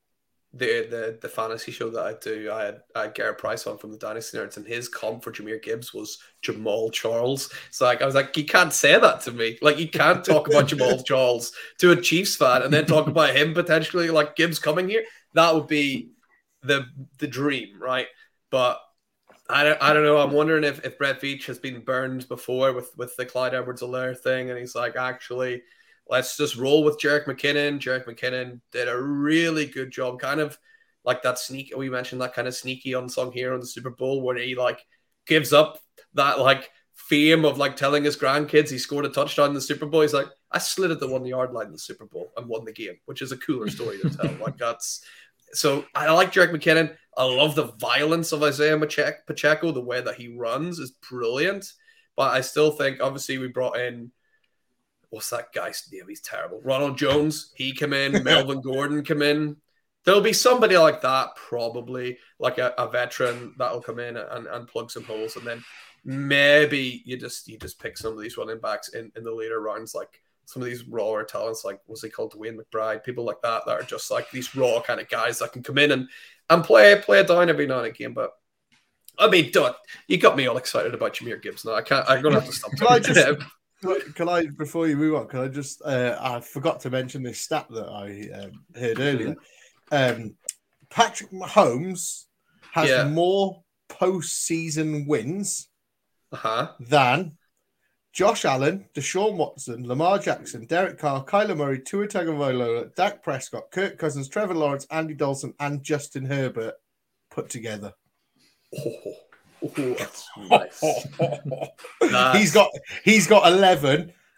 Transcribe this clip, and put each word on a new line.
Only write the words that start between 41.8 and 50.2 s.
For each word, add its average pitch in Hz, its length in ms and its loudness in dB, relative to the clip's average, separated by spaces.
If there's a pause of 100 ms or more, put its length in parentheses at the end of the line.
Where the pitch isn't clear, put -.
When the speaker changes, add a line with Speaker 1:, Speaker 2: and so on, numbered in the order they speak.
Speaker 1:
Bowl - 320 -14
and 120 100 -14
won 110 160 -8
the 110 80 -16
game," 101 320 -14
which - 180 -14
is 131 100 -10
a 131 40 -10
cooler 127 320 -4
story 107 320 -8
to 160 100 -2
tell. - 240 -4
Speaker 2:
<laughs> - 60 -12
Speaker 1:
Like, 110 160 -8
that's, - 460 -8 (500)
so 143 320 0 (100)
I 151 180 0
like 180 200 4
Jerick 175 200 4
McKinnon. 160 420 2 (220)
I 127 80 0
love 139 320 2
the 120 240 -2
violence 151 520 0
of 151 120 0
Isaiah 147 320 4
Mache-, 151 500 -2
Pacheco. 151 460 0
The 131 80 -4
way 123 200 -4
that 120 140 -6
he 120 140 -16